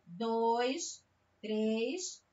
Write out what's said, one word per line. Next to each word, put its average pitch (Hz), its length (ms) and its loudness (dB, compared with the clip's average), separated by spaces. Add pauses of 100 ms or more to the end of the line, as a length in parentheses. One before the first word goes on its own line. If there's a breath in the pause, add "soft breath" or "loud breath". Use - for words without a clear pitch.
dois, 226 960 0 (380)
três, 220 840 -2 (100)